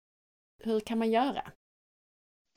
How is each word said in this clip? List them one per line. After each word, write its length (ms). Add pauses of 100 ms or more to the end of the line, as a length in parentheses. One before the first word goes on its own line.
(640)
Hur 160
kan 180
man 120
göra? 320 (1160)